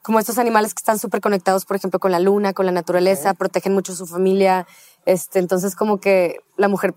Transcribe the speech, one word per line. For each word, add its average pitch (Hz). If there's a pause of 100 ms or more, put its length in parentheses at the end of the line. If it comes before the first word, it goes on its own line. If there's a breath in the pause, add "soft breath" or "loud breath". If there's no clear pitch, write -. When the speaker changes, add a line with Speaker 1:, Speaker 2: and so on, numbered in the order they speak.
Speaker 1:
como 220
estos 220
animales 226
que -
están 220
súper 214
conectados, 190
por 196
ejemplo, 185
con 190
la 180
luna, 196
con 185
la 185
naturaleza, 180
Speaker 2:
Ok. 185
Speaker 1:
protegen 185
mucho 190
su 180
familia. 185 (380 soft breath)
Este, 185
entonces, 185
como 214
que 190 (160)
la 202
mujer 196